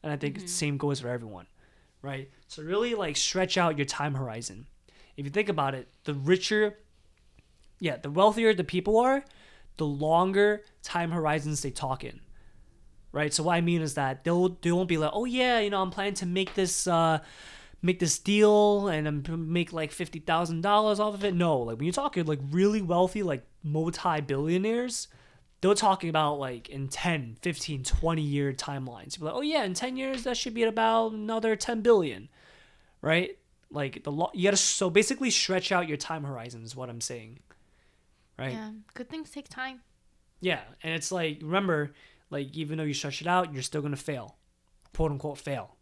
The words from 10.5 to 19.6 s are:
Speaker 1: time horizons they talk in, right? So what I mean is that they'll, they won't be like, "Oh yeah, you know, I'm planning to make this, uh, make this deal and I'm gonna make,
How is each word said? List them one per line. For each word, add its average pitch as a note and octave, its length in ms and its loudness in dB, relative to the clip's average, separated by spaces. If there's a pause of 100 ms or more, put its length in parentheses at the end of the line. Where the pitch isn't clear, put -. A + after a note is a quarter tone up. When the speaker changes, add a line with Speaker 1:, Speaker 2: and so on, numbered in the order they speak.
Speaker 1:
time E3+ 280 -2
horizons D3+ 500 0
they C#3 100 -4
talk C3+ 320 -6
in, - 180 -12 (920)
right? D3 220 -2
So D#3 100 0
what E3+ 120 4
I E3+ 60 2
mean E3+ 200 2
is D3 140 -4
that C3+ 280 -2
they'll, F3 260 4 (120)
they E3+ 100 2
won't F3 180 2
be E3+ 80 2
like, D3+ 160 2
"Oh A#3 120 -2
yeah, B3 340 2
you G#3 100 2
know, G3 120 0
I'm F#3 100 0
planning G3 240 -2
to F#3+ 100 -6
make F#3 300 -2
this, F#3 320 0
uh, E3 320 4 (600)
make F3+ 180 0
this E3+ 200 0
deal G#3 680 6
and D3+ 200 0
I'm D3 140 -2
gonna D#3+ 160 -6
make, E3+ 360 -2